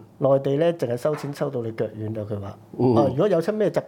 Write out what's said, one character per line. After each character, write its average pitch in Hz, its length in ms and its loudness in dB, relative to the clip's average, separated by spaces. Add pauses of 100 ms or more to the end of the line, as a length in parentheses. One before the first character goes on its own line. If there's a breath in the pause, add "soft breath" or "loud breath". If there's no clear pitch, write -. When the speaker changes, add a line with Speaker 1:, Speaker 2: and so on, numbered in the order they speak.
(180)
Speaker 1:
內 139 220 4
地 139 160 0
呢， 170 180 2
淨 139 160 -4
係 120 60 -2
收 151 180 0
錢 143 180 -8
收 143 160 -4
到 127 140 -4
你 113 80 -6
腳 113 160 -4
軟 110 300 -8
啦， 104 120 -6
佢 104 120 -6
話。 98 180 -12 (200)
Speaker 2:
嗯。 123 180 4
Speaker 1:
啊， 113 140 6
如 123 40 -2
果 170 140 2
有 170 120 2
親 170 120 -2
咩 214 180 0
疾 151 180 -2